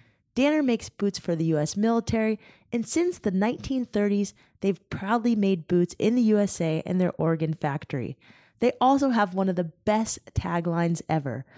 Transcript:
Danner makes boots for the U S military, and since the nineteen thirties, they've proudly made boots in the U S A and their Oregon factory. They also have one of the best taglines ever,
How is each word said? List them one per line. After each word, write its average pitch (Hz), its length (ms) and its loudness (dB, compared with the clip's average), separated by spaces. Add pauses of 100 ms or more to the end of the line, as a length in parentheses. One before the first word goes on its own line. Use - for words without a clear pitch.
(340)
Danner 294 300 2
makes 233 240 -2
boots - 320 -4
for 170 160 -2
the 160 80 0
U 160 140 2
S - 180 -2
military, 220 640 0 (320)
and 233 120 -2
since 349 360 -2
the 208 100 -2
nineteen 233 540 -2
thirties, 202 500 0 (280)
they've 196 280 -2
proudly 220 460 0
made 190 320 0
boots 175 320 2
in 220 160 2
the 247 60 2
U 214 160 4
S 202 220 0
A 160 240 0
and 185 160 -2
their 180 120 2
Oregon 160 420 0
factory. 139 640 -6 (400)
They 240 220 2
also 269 300 4
have 208 240 2
one 190 140 0
of 180 60 0
the 170 160 -2 (140)
best 214 340 0 (160)
taglines 170 760 -2
ever, 139 360 -2 (140)